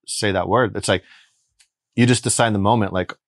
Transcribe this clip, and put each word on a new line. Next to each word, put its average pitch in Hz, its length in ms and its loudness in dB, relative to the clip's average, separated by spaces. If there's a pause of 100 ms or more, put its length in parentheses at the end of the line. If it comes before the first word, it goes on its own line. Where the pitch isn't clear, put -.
say - 260 -4
that 92 160 -2
word. 104 300 0
It's 101 100 -8
like, 95 160 0 (920)
you 120 100 4
just 120 180 2
decide 117 240 0
in 110 60 0
the 104 60 0
moment, 101 340 0
like, 92 180 -4 (160)